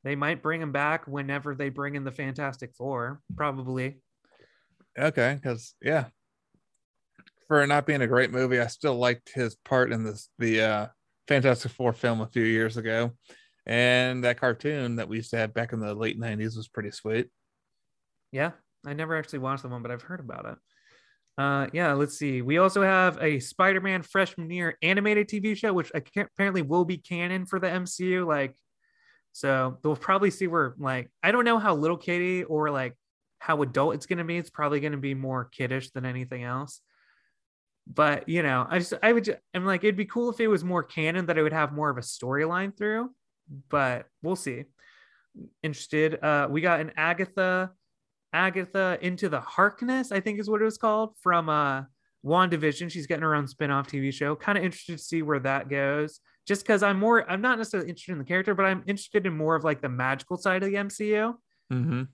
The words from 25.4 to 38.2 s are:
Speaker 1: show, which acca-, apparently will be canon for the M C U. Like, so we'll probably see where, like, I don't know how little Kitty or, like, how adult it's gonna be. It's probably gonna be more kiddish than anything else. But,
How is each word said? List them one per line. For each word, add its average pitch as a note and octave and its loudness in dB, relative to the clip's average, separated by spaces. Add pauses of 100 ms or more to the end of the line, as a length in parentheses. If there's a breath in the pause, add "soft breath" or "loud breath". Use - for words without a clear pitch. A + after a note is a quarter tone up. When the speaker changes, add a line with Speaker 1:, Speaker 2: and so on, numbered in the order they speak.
Speaker 1:
show, G#3 0
which E3+ 0
acca-, F3+ -4
apparently F#3+ 0
will E3 4
be F3 -2
canon F3+ -4
for F#3 -4
the F#3 0
M F3+ -2
C F3+ -6
U. F3+ 0
Like, C#3 0 (800 soft breath)
so C3 0
we'll D3+ 2
probably G3 4
see F#3 -4
where, D#3 2
like, C3 -4 (100)
I F#3+ 4
don't B3 4
know A#3 4
how G#3 2
little D#3+ 2
Kitty F3+ -2
or, D3+ 0
like, C3 -4 (440)
how D3+ 0
adult C#3 2
it's C#3+ -10
gonna E3+ -4
be. E3+ -2
It's E3+ -6
probably D3 0
gonna D3 -2
be C#3 -4
more C3 -4
kiddish C3 -6
than B2+ -8
anything B2+ -6
else. B2+ -8 (1040)
But, - 0